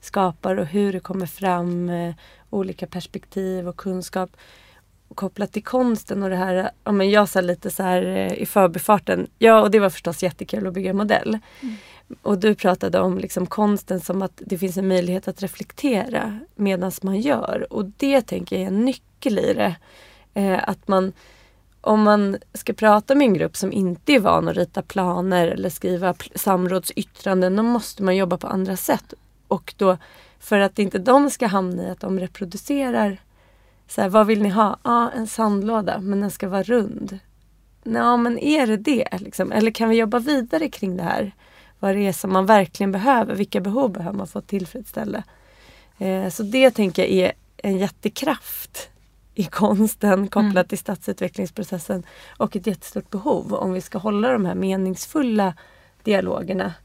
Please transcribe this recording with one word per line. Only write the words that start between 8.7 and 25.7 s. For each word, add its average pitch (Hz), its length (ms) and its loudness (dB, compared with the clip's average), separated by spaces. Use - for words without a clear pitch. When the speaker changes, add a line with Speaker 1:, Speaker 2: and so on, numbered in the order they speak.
Speaker 1:
ja, 220 220 10
och 208 100 4
det 214 80 6
var 196 120 4
förstås - 320 -8
jättekul 202 440 -4
att 180 80 -6
bygga 190 180 -2
modell. 208 460 0
Speaker 2:
Mm. 240 140 -8
Speaker 1:
Och 208 160 0
du 214 160 4
pratade 185 460 0
om 185 180 0
liksom 180 280 -4
konsten 202 540 0
som 190 220 -4
att - 240 -8
det 190 120 -4
finns 180 180 -2
en 196 120 0
möjlighet 180 400 0
att 185 140 -8
reflektera 220 960 -4
medans 190 480 -2
man 190 180 -2
gör. 247 520 -2
Och 214 120 -4
det 277 380 0
tänker 180 340 -6
jag 185 60 -2
är 185 40 -4
en 196 180 0
nyckel 247 540 -2
i - 160 2
det. 202 220 0
Eh, 196 340 0
att - 200 -8
man, 190 240 2
om 214 220 4
man 208 340 4
ska - 180 -8
prata 214 420 4
med 285 100 6
en 220 100 6
grupp 160 220 -2
som 196 160 -4
inte 185 400 0
är 262 80 8
van 170 280 4
att 170 80 -2
rita 175 260 -2
planer 180 640 0
eller 180 240 -4